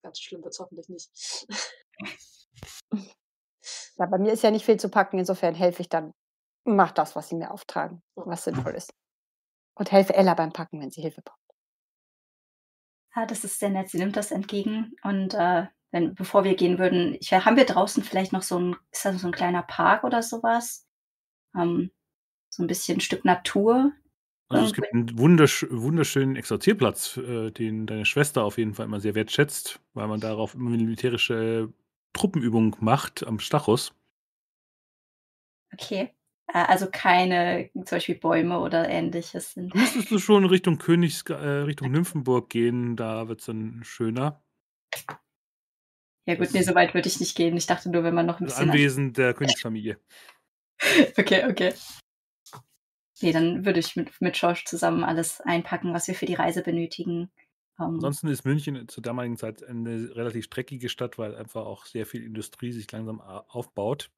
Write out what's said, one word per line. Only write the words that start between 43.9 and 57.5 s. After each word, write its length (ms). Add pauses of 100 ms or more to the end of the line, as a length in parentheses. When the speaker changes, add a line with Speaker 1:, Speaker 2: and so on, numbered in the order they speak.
Speaker 3:
Ja 80
gut, 120
Speaker 4:
Das 60
Speaker 3:
nee, 100
so 120
weit 200
würde 140
ich 120
nicht 160
gehen. 200
Ich 100
dachte 240
nur, 120
wenn 120
man 120
noch 140
ein 40
Speaker 4:
das 100
Speaker 3:
bisschen 160
an 40
Speaker 4:
Anwesen 380
der 220
Königsfamilie. 640 (840)
Speaker 3:
<laughs> 380
Okay, 320
okay. 240 (1500)
Nee, 120
dann 320
würde 160
ich 160
mit, 240
mit 160
George 280
zusammen 380
alles 380
einpacken, 520
was 140
wir 80
für 120
die 80
Reise 280
benötigen. 680 (480)